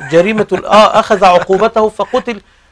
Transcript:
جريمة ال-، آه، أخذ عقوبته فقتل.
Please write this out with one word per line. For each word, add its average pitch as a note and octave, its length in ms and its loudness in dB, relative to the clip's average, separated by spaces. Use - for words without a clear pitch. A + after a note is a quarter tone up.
جريمة G3 400 0
ال-، F#3 140 -6
آه، G#3 340 2
أخذ G#3 260 -2
عقوبته F#3+ 640 0
فقتل. A3 520 -8